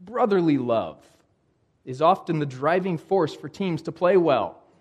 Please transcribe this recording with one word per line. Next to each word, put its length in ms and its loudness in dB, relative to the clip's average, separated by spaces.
brotherly 560 2
love 400 -2
is 160 -10
often 380 2
the 80 -2
driving 500 -2
force 380 -2
for 120 -14
teams 360 -6
to 80 -10
play 260 2
well. 400 0